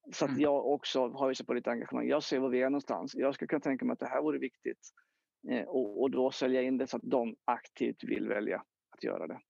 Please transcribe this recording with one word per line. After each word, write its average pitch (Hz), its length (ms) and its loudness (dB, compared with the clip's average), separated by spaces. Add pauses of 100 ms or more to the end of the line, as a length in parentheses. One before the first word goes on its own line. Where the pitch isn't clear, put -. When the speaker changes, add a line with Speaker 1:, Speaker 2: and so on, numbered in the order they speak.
(120)
Speaker 1:
Så - 120 0
att 139 60 2
Speaker 2:
Mm. 135 120 2
Speaker 1:
jag 143 240 4
också 131 420 2
har 135 200 0
visat 127 180 -2
på 131 80 0
lite 123 160 0
engagemang. 120 380 -2
Jag 143 140 2
ser 147 160 0
var 131 100 2
vi 127 140 2
är 131 80 4
någonstans. 131 440 -2
Jag 135 200 2
skulle - 140 -6
kunna 151 120 2
tänka 135 240 0
mig 123 80 2
att 120 80 -2
det 131 80 -2
här 131 140 0
vore 151 160 0
viktigt. - 520 -6 (600)
Eh, 120 140 0
och, 107 380 0
och 135 80 4
då 131 200 2
sälja 131 320 2
in 131 160 0
det 131 80 0
så 123 100 -6
att 117 80 -4
de 120 400 0
aktivt 120 600 -2
vill 104 240 -2
välja 107 360 -2 (260)
att - 140 -14
göra 92 220 -4
det. - 240 -10